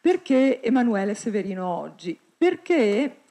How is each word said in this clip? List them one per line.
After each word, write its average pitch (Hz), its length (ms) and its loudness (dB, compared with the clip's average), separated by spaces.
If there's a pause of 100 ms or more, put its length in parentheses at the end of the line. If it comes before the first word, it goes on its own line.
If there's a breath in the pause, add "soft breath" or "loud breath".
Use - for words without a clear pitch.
Perché 269 600 2
Emanuele 226 520 0
Severino 196 520 -6
oggi? 160 520 -8 (200)
Perché 285 920 0